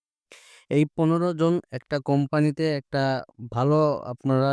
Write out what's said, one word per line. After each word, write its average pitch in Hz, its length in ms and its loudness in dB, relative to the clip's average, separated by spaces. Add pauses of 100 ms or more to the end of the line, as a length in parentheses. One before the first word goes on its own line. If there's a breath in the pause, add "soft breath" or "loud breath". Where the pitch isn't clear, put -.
(720 loud breath)
এই 147 120 4 (100)
পনেরো 170 400 0
জন 165 200 2 (180)
একটা 127 280 -6
কোম্পানিতে 143 720 0
একটা 139 320 -4 (480)
ভালো, 139 280 2 (260)
আপনারা 131 480 0